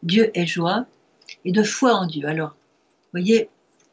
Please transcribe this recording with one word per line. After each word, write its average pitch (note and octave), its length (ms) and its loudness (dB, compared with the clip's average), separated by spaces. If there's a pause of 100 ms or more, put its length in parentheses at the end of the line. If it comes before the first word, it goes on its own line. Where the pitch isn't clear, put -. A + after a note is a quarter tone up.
Dieu G#3+ 300 2
est F3 140 -2
joie. F3+ 380 -2 (580)
Et F#3 80 -4
de G#3 120 4
foi A#3 320 2
en F#3+ 100 -2
Dieu. D3+ 220 -6
Alors, D#3 220 -4
vous - 680 -16
voyez, G#3+ 300 2 (440)